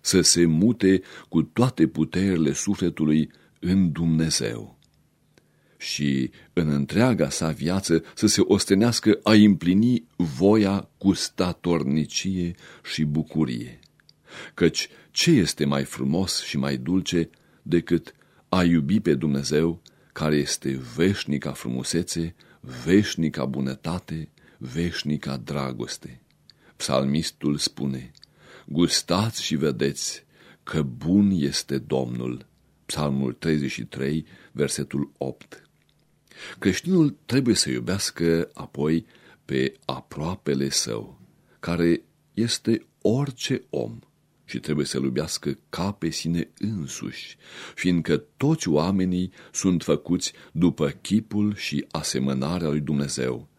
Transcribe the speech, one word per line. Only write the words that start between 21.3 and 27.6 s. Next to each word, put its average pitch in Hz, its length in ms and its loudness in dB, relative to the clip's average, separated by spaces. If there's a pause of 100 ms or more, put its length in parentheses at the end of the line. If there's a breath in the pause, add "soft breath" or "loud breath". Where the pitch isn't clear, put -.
frumusețe, 82 840 -4 (500 soft breath)
veșnica 85 600 2
bunătate, 69 840 -6 (280 soft breath)
veșnica 73 800 -4
dragoste? 64 840 -8 (540 soft breath)
Psalmistul 71 840 0
spune: 65 540 -6 (540 loud breath)